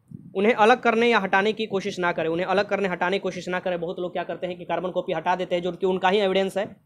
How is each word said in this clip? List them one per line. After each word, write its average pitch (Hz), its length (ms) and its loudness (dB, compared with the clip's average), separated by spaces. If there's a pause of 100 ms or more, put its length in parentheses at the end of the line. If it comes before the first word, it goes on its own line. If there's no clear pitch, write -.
(340)
उन्हें 208 200 4
अलग 233 260 6
करने 233 280 4
या 233 100 4
हटाने 196 340 2
की 220 140 -6
कोशिश 196 320 -4
ना 175 140 0
करें, 165 160 -2
उन्हें 170 180 -2
अलग 196 220 2
करने, 196 200 -2
हटाने 180 300 0
की 190 40 -4
कोशिश 180 260 -8
ना 180 120 -4
करें। 180 200 -4
बहुत 175 180 -6
लोग 175 140 -6
क्या 175 100 -4
करते 170 240 -8
हैं 180 120 -8
कि 175 60 -16
कार्बन 175 260 -4
कॉपी 180 220 -4
हटा 165 240 0
देते 180 180 -4
हैं, 175 80 -2
जो 175 100 -4
कि 180 140 -4
उनका 185 220 0
ही 196 120 2
एविडेंस 190 380 0
है, 208 60 -2 (220)